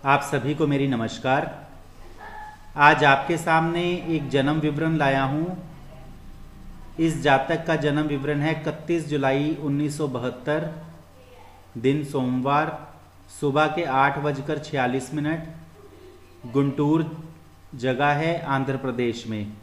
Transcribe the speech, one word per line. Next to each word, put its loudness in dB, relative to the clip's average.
आप 4
सभी -2
को 2
मेरी 2
नमस्कार। 0
आज 8
आपके 4
सामने 2
एक 0
जन्म 2
विवरण 0
लाया 2
हूँ। -2
इस 2
जातक 2
का 2
जन्म 2
विवरण -2
है 0
इकतीस -2
जुलाई 2
उन्नीस -2
सौ 0
बहत्तर, -2
दिन 2
सोमवार, 0
सुबह 2
के -2
आठ 2
बजकर -2
छियालीस -2
मिनट, -4
गुंटूर 2
जगह 2
है 0
आंध्र 0
प्रदेश -2
में। -6